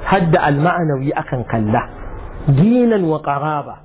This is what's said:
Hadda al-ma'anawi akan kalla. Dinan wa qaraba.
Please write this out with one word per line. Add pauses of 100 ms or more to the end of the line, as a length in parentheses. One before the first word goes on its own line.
Hadda
al-ma'anawi
akan
kalla. (640)
Dinan
wa
qaraba.